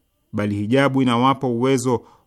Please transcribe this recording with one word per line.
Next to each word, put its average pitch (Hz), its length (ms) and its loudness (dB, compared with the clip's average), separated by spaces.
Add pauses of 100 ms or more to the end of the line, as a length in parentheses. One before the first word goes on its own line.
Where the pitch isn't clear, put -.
(320)
bali 104 220 -2
hijabu 131 480 0
inawapa 131 440 0
uwezo 123 560 0 (240)